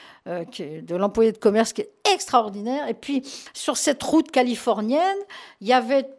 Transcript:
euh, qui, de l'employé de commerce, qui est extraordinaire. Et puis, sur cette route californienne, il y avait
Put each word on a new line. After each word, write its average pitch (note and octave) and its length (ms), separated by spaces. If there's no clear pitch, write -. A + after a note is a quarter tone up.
euh, E3+ 200
qui, D#3+ 360
de E3 140
l'employé G#3 340
de A3 80
commerce, A3 340
qui - 100
est - 100
extraordinaire. A#3 760
Et A#3 60
puis, C#4 280
sur - 220
cette C#4 260
route D#4 300
californienne, B3 840
il G3 80
y B3 40
avait C4 360